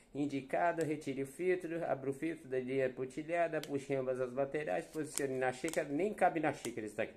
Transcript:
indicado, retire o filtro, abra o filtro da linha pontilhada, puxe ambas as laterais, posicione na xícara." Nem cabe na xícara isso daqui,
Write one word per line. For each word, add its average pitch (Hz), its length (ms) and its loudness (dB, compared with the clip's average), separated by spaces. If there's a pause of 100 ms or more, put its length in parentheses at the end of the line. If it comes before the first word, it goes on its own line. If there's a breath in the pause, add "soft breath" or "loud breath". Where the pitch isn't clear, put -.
(140 loud breath)
indicado, 151 680 2
retire 143 380 -2
o 135 40 -2
filtro, 170 600 0
abra 135 240 0
o - 20 0
filtro 156 340 -6
da 131 140 0
linha 131 300 2
pontilhada, 156 720 0
puxe 139 320 -2
ambas 127 260 2
as 127 140 0
laterais, 151 500 0
posicione 147 540 0
na 127 120 4
xícara." 160 380 0
Nem 170 240 2
cabe 170 280 4
na 156 120 2
xícara 113 340 -6
isso 104 100 -10
daqui, 107 200 -2